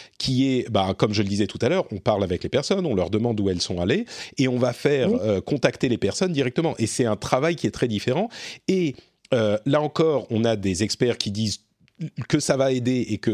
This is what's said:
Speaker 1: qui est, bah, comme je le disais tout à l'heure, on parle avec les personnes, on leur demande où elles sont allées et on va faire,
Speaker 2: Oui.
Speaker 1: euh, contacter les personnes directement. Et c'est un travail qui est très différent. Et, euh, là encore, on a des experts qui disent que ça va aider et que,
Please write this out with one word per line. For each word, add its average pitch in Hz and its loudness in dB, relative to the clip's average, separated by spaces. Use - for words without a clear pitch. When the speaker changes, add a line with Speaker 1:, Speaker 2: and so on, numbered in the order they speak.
Speaker 1:
qui 131 2
est, 127 0
bah, 98 2
comme - 2
je 104 2
le 98 0
disais 101 0
tout 98 -10
à 117 2
l'heure, 180 0
on 104 -6
parle 101 2
avec 90 -2
les 82 -4
personnes, 180 0
on 143 0
leur 90 0
demande 107 0
où 98 2
elles 90 0
sont 87 -4
allées 147 2
et 131 2
on 127 0
va 123 0
faire, 139 2
Speaker 2:
Oui. 240 2
Speaker 1:
euh, 101 2
contacter 143 0
les 113 2
personnes 131 0
directement. 139 0
Et 117 2
c'est - 0
un 107 2
travail 147 0
qui - -6
est 107 0
très - -2
différent. 123 -2
Et, 180 0
euh, 107 2
là 147 2
encore, 147 0
on 113 2
a 113 4
des 95 0
experts 113 0
qui - -4
disent 104 -4
que 151 2
ça 143 0
va 135 2
aider 127 0
et 107 -2
que, - -2